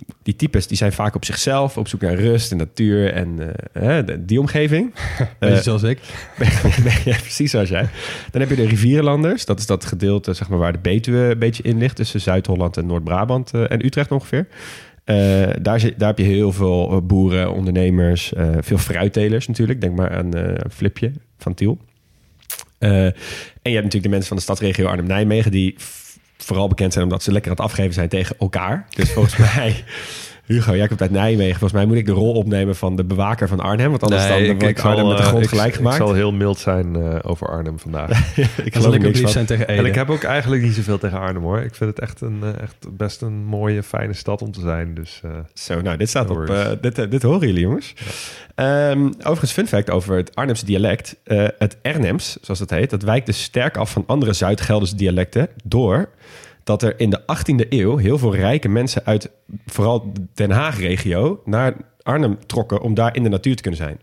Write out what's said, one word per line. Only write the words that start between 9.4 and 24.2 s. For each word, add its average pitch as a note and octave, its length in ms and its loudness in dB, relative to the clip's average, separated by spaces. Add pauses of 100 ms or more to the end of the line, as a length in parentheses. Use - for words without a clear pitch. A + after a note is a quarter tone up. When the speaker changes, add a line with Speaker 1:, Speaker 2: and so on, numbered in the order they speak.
Speaker 1:
Dat G2+ 140 0
is G#2+ 80 -6
dat G2 180 0
gedeelte, G2 480 0
zeg F2 160 -6
maar, F#2 100 0
waar E2+ 140 2
de E2+ 60 -2
Betuwe A2 400 0 (120)
een A#2 80 0
beetje A#2 240 0
in A2+ 160 0
ligt, B2 180 0
tussen G#2+ 240 -2
Zuid-Holland F2+ 560 0
en E2+ 100 -2
Noord-Brabant, F2+ 680 -2
eh, A#2 160 0
en A#2+ 140 0
Utrecht C#3 280 0
ongeveer. C#3 340 -2 (580)
Eh, G#2+ 120 2 (460)
daar G#2+ 180 2
zit, A2+ 180 0
daar G#2 100 2
heb G#2+ 100 0
je G2 60 4
heel G2+ 280 4
veel, F#2 380 2
eh, F#2+ 120 2
boeren, F#2 500 2
ondernemers, F2+ 800 2
eh, E2 160 0 (120)
veel G2 180 0
fruittelers G#2 680 0
natuurlijk. A#2 340 -2
Denk F2+ 160 -2
maar F2+ 200 0
aan, F2+ 180 -2
eh, F2 200 -2 (160)
Flipje - 420 -4 (260)
van F2+ 160 -4
Tiel. G#2+ 240 -2 (1000)
Eh, G#2 120 2
en F#2+ 220 4 (500)
je B2 80 -2
hebt A#2+ 40 0 (100)
natuurlijk G2+ 180 0
de F#2+ 60 0
mensen G2 200 0